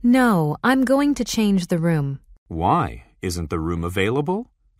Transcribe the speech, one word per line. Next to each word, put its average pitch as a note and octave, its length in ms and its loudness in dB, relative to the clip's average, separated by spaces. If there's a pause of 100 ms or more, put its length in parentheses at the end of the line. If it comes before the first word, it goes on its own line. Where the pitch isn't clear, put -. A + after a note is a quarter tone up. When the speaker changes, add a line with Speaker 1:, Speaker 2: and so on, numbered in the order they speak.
Speaker 1:
No, A#3 600 2
I'm C4 200 2
going C#4 320 2
to B3+ 60 -4
change G3+ 460 0
the F3 100 0
room. D3+ 400 0 (300)
Speaker 2:
Why? F2 560 -2 (160)
Isn't E2+ 300 -4
the E2+ 100 -2
room E2 240 -4
available? C3 680 -2 (300)